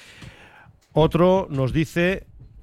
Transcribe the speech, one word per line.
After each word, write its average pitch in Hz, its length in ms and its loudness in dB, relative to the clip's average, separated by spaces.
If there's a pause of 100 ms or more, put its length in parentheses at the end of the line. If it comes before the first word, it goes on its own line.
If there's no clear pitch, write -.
(920)
Otro 180 560 2
nos 135 240 -4
dice, 170 520 -4 (380)